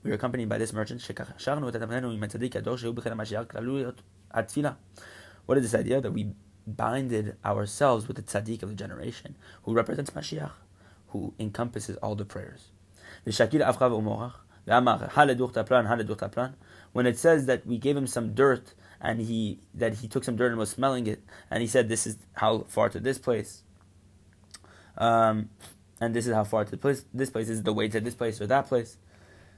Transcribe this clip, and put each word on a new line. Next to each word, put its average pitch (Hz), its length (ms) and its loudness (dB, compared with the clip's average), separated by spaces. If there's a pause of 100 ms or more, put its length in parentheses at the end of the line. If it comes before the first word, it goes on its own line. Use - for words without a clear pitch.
we - 80 -2
were 107 40 0
accompanied 120 320 -4
by 107 120 -2
this 110 140 -2
merchant, 110 280 -6
shekacharnu 131 720 -6
et 113 80 -4
adamrenu 117 320 -4
im 104 80 -6
tzaddik 113 320 -4
ador 110 240 -4
shehu 117 160 -4
b'chel 117 160 -6
ha'mashiach 110 380 -6
klaluyot 127 480 -6 (360)
atfila. 143 440 -2 (720)
What 135 100 6
is 120 140 2
this 117 80 4
idea? 127 220 2
That 110 100 -2
we 101 220 -2 (340)
binded 113 760 -2
ourselves 107 640 2
with - 100 -8
the - 40 -10
tzaddik 110 400 -4
of 98 80 -8
the 107 60 -10
generation, 104 600 -10 (280)
who 113 100 -2
represents 113 380 0
Mashiach, 151 400 -8 (600)
who - 280 -6
encompasses 110 580 -6
all 107 180 -4
the 101 100 -6
prayers. - 420 -14 (580)
V'shakil 117 400 4
afrav 123 320 4
umorach, 110 360 -4 (340)
ve'amar, 120 440 4
ha 143 100 6
leduch 127 320 4
taplan, 113 340 4
ha 120 80 2
leduch 110 220 -4
taplan. 123 360 -6 (380)
When 123 140 2
it 117 120 2
says 160 280 6
that 127 200 0
we 120 120 -2
gave 139 180 0
him 135 120 -2
some 113 260 -4
dirt, 127 400 4 (260)
and 117 220 -2
he, 110 380 -2 (140)
that 113 260 0
he 120 100 -10
took 127 160 -2
some 123 100 -2
dirt 120 140 4
and 117 80 -2
was 110 120 0
smelling 127 380 0
it, - 160 -4 (260)
and 107 120 0
he 117 60 -2
said, 117 200 4
"This 113 180 0
is 107 120 -8 (160)
how 110 340 2
far 110 220 2
to - 100 -6
this 131 180 -2
place, - 460 -4 (1300)
um, 110 520 4 (520)
and 117 120 0
this 117 140 0
is 117 60 0
how 110 100 2
far 107 220 0
to - 60 -12
this - 100 -8
place, 139 320 0
this 131 160 -2
place 113 180 -4
is 110 160 -4
the 104 80 2
way 113 160 2
to 107 140 0
this 117 140 -6
place 113 260 -4
or 104 60 -4
that 135 200 2
place." 120 300 0 (600)